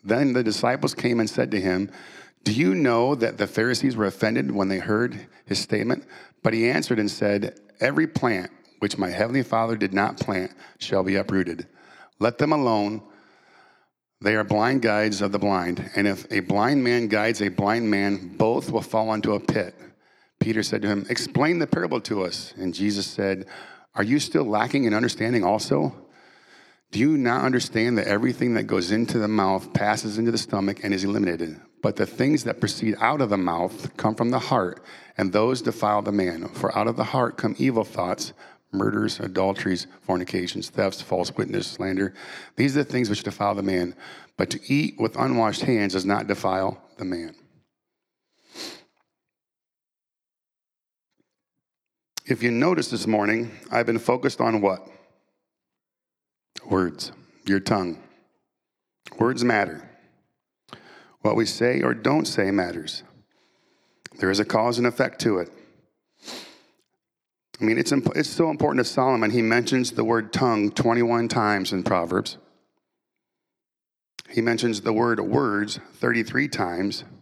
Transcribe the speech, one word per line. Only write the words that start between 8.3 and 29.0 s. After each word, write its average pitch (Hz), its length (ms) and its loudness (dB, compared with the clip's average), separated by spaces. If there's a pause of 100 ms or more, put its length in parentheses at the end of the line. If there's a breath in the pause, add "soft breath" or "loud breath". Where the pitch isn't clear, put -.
which 104 180 -2
my 92 120 -2
heavenly 117 340 0
Father 113 320 0
did 98 180 -2
not 101 240 0
plant 92 340 -4 (260 loud breath)
shall 95 260 0
be 98 100 0
uprooted. 95 540 0 (500 loud breath)
Let 117 200 0
them 151 120 2
alone. 110 500 0 (1200 soft breath)
They 104 140 2
are 107 80 2
blind 113 400 2
guides 107 380 2
of 95 100 0
the 101 80 -2
blind. 90 560 0
And 101 140 2
if 95 240 -4
a 104 80 2
blind 107 420 2
man 120 240 2
guides 107 340 2
a 101 80 2
blind 104 420 2
man, 98 460 0
both 110 360 2
will 110 100 2
fall 110 320 0
into 107 200 0
a 101 60 0
pit." 90 360 -2 (640 soft breath)
Peter 110 240 0
said - 180 -2
to 101 60 0
him, 101 200 0
"Explain 151 520 0
the 151 80 0
parable 170 320 0
to 101 220 -2
us." - 340 -6
And 92 180 -4
Jesus 101 320 -2
said, 95 400 -2 (480 loud breath)
"Are 98 80 -2
you 120 160 2
still 143 260 0
lacking 113 380 0
in 110 120 2
understanding 113 500 0
also? 131 500 0 (960 soft breath)
Do - 80 -4
you 151 180 4
not 131 280 0
understand 123 540 2
that - 100 0
everything 120 460 2
that 107 100 0
goes 95 260 0
into 113 280 2